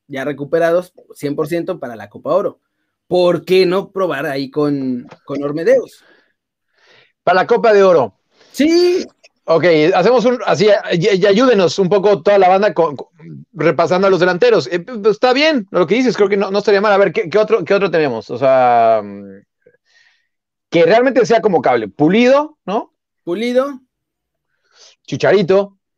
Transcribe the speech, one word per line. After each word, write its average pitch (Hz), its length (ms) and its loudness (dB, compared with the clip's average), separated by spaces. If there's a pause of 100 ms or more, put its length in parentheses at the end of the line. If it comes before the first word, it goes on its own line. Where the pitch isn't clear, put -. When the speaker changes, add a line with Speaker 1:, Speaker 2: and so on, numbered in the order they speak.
Speaker 1:
ya 135 160 -10
recuperados, 165 680 -4 (220)
cien 143 220 -8
por 156 100 -4
ciento 170 320 -8
para 120 160 -14
la 104 140 -18
Copa 135 260 -8
Oro. 185 260 -4 (460)
¿Por 175 380 0
qué 185 220 2
no 175 260 -4
probar 160 340 -4
ahí 139 240 -6
con, 135 560 -4 (180)
con 143 200 -8
Ormedeus? 170 580 -2 (1200)
Speaker 2:
Para 180 200 0
la - 40 -8
Copa 226 260 2
de 202 120 4
Oro. 175 340 2 (320)
Speaker 1:
Sí. 339 560 0 (380)
Speaker 2:
Ok, 165 200 0 (300)
hacemos 208 300 2
un, 247 220 0
así, 180 220 2 (240)
y, 190 280 0
y 202 60 2
ayúdenos 202 540 2
un 185 80 0
poco 202 340 0
toda 202 160 2
la 185 100 4
banda 190 260 2
con, 165 200 0
con, - 140 -16 (440)
repasando 170 540 0
a 190 40 2
los 180 100 2
delanteros. 180 500 0
Eh, 180 100 -4
pues, 226 240 -12
está 226 280 0
bien 277 400 0
lo 175 140 0
que 196 100 0
dices, 247 200 0
creo 202 120 0
que 208 80 -4
no, 196 160 -4
no 208 80 -2
estaría 202 200 0
mal. 214 120 0
A 196 40 2
ver, 190 160 0
¿qué, 196 160 -6
qué 180 100 -2
otro, 208 260 -2
qué 196 100 -2
otro 196 160 -2
tenemos? 143 400 -4
O 123 80 -8
sea, 123 640 2
mm, 101 400 -18 (1300)
que 165 140 2
realmente 226 420 2
sea 226 140 2
convocable. 131 480 0
Pulido, 247 760 0
¿no? 208 300 -8 (300)
Speaker 1:
Pulido. 247 560 -4 (1300)
Speaker 2:
Chicharito. 190 720 0 (200)